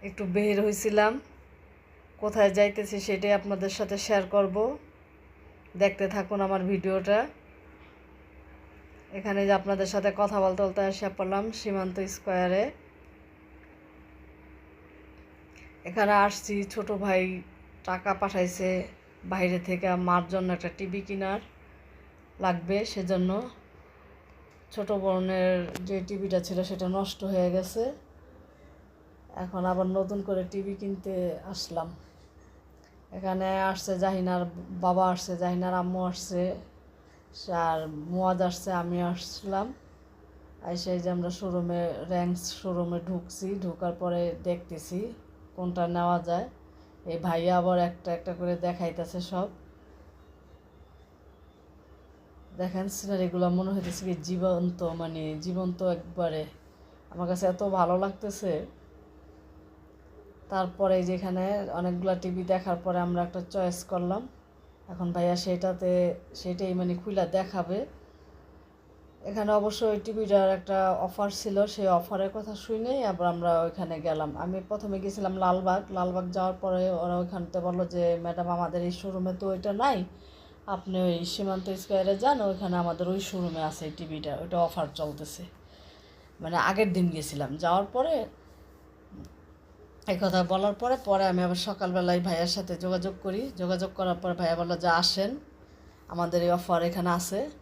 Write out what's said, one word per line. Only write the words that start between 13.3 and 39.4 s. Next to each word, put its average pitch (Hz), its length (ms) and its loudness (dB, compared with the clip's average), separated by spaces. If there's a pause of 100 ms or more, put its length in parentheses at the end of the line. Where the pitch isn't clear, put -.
এখানে 202 280 4
আসছি, 202 520 4
ছোট 196 280 -4
ভাই 185 500 2 (420)
টাকা 185 300 -2
পাঠাইছে 190 560 0 (560)
বাইরে 180 340 0
থেকে, 180 360 0
মার 180 340 4
জন্য 185 240 0
একটা 175 240 -4
টিভি 196 240 -6
কেনার 196 380 -4 (1000)
লাগবে, 185 460 0
সেজন্য। 190 640 0 (1200)
ছোট 208 200 -4
বোনের 185 960 2
যে 190 220 -2
টিভিটা 190 320 0
ছিল 180 240 -2
সেটা 185 240 -4
নষ্ট 190 360 -2
হয়ে 185 280 2
গেছে, 226 420 0 (1400)
এখন 180 300 -4
আবার 185 220 2
নতুন 190 340 0
করে 190 220 0
টিভি 196 320 -4
কিনতে 196 380 -6 (320)
আসলাম। 170 500 -6 (1160)
এখানে 190 360 -2 (140)
আসছে 185 380 0
জাহিনার 180 460 2 (240)
বাবা, 185 400 4
আসছে 180 280 -2
জাহিনার 180 360 0
আম্মু 180 320 0
আসছে, 180 500 -2 (1000)
আর 165 340 0
মুয়াজ 175 540 0
আসছে, 180 300 0
আমি 175 300 0
আসলাম। 196 720 -4 (960)